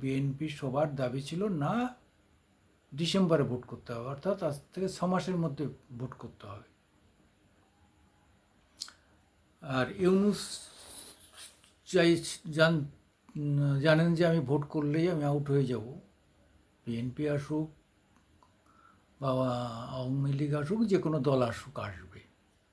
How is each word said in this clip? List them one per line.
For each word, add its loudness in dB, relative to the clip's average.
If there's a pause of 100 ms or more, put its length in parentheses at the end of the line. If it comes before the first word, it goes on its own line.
বিএনপি 0
সবার 0
দাবি 0
ছিল -2
না 0 (1200)
ডিসেম্বরে 6
ভোট 0
করতে -10
হবে, -4
অর্থাৎ -2
আজ 0 (140)
থেকে -2
ছ -4
মাসের 2
মধ্যে 0 (340)
ভোট -6
করতে -12
হবে। -12 (3000)
আর 2 (160)
ইউনূস 6 (1400)
চাই, 8 (480)
জান-, 6 (920)
জানেন 8
যে 4
আমি 6
ভোট 2
করলেই 2
আমি 2
আউট 2
হয়ে 6
যাব। 0 (1000)
বিএনপি -2
আসুক 0 (1500)
বা 2 (680)
আওয়ামী 0
লীগ 0
আসুক, 0 (120)
যে 8
কোনো 2
দল 4
আসুক, -2
আসবে -8 (520)